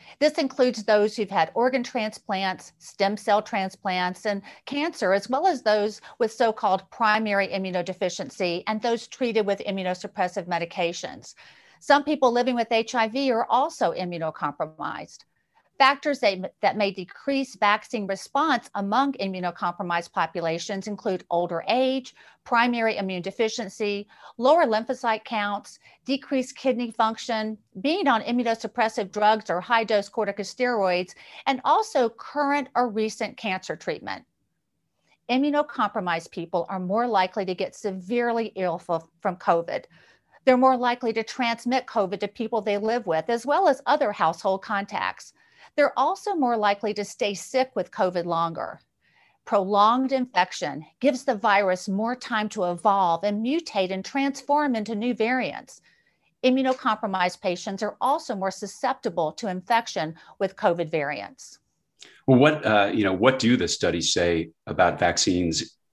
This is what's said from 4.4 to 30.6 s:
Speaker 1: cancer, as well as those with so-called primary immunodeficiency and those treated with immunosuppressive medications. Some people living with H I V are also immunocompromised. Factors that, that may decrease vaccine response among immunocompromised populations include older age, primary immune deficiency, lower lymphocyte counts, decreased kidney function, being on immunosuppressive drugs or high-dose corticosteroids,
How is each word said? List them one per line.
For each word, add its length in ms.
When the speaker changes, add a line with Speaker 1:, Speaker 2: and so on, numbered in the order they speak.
Speaker 1:
cancer, 480
as 160
well 180
as 140
those 400
with 120
so-called 580
primary 580
immunodeficiency 1160
and 140
those 260
treated 380
with 240
immunosuppressive 800
medications. 880
Some 240
people 280
living 220
with 180
H 220
I 140
V 240
are 180
also 420
immunocompromised. 1300
Factors 420
that, 400
that 160
may 160
decrease 640
vaccine 500
response 680
among 380
immunocompromised 960
populations 760
include 420
older 380
age, 480
primary 540
immune 240
deficiency, 840
lower 260
lymphocyte 600
counts, 560
decreased 520
kidney 360
function, 640
being 260
on 160
immunosuppressive 880
drugs 400
or 100
high-dose 480
corticosteroids, 1080